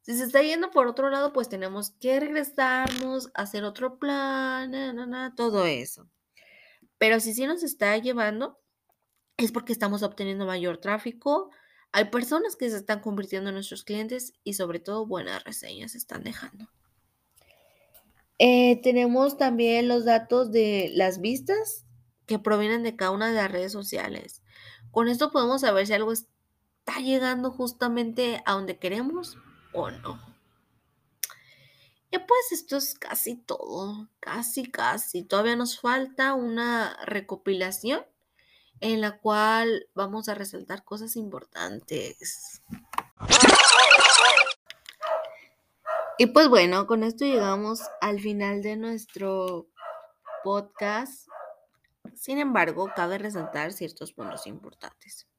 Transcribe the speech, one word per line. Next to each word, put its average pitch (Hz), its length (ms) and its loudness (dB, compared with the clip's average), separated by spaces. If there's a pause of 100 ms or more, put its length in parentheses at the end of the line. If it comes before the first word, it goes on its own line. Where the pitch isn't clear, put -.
Si 233 160 -6
se 254 60 -2
está 262 180 4
yendo 330 300 0
por 254 160 4
otro 269 240 0
lado, 277 200 0
pues 247 160 -2
tenemos 190 440 -8
que 262 280 0
regresarnos, 262 1160 -2
hacer 202 280 -6
otro 254 360 -6
plan, 269 720 -4
na, 262 220 -6
na, 240 120 -8
na, 254 300 -8
todo 208 300 2
eso. 139 440 -4 (880)
Pero 220 220 6
si 220 140 -4
sí 247 120 -2
nos 330 160 -2
está 214 360 0
llevando, 233 640 -2 (760)
es 226 140 0
porque 233 220 -4
estamos 208 280 -2
obteniendo 196 460 -4
mayor 180 320 -4
tráfico, 240 720 -2 (420)
hay 208 120 4
personas 285 500 -2
que 247 140 -4
se 214 80 -4
están 208 240 -4
convirtiendo 196 480 -6
en 196 60 -6
nuestros 196 280 -10
clientes 220 500 -8 (100)
y 208 100 -6
sobre 170 260 -4
todo 208 260 -6
buenas - 380 -6
reseñas - 500 -12
están - 300 -12
dejando. 220 440 -14 (1700)
Eh, 247 420 6
tenemos 254 560 2
también 233 500 2
los 240 180 0
datos 233 460 2
de 208 440 2
las 185 260 2
vistas 269 640 -4 (400)
que 214 140 -2
provienen 214 420 0
de 226 140 -4
cada 190 160 -2
una 208 160 -2
de 226 80 0
las 196 160 0
redes 190 200 -4
sociales. - 680 -8 (480)
Con 233 200 2
esto 269 220 2
podemos 262 300 2
saber 202 240 4
si 214 80 0
algo 214 180 0
está - 920 -10
llegando 254 500 0
justamente 240 920 -2
a 196 80 2
donde 190 260 -4
queremos 262 580 -4 (360)
o - 180 -6
no. - 280 -12 (1900)
Y 370 100 -2
pues 480 320 2
esto 302 260 -4
es 277 180 -4
casi - 400 -6
todo, 208 760 -8 (100)
casi, 233 500 -6
casi. 175 540 -2
Todavía 214 320 2
nos 240 240 -4
falta 262 540 0
una 233 720 -2
recopilación 196 1000 -4 (760)
en 220 180 0
la 208 200 -2
cual 220 760 2
vamos 196 340 -4
a 214 60 -4
resaltar 196 500 -10
cosas 220 320 -10
importantes. - 1500 -10 (3500)
Y 240 100 8
pues 294 220 10
bueno, 196 380 6
con 220 160 2
esto 226 200 -2
llegamos 214 580 0 (200)
al 208 180 0
final 202 420 -2
de 214 140 -4
nuestro 190 920 -4 (760)
podcast. 208 840 -4 (840)
Sin 269 260 -6
embargo, 196 560 0
cabe 185 240 -2
resaltar 170 520 -6
ciertos - 400 -12
puntos 95 360 -12
importantes. - 800 -18 (120)